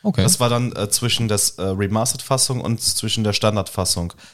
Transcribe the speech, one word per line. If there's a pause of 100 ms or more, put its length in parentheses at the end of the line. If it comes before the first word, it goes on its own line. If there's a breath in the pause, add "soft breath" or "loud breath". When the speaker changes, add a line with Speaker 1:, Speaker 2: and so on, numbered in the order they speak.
Speaker 1:
Okay.
Speaker 2:
Das
war
dann,
äh,
zwischen
das,
äh,
Remastered-Fassung
und
zwischen
der
Standardfassung. (200 loud breath)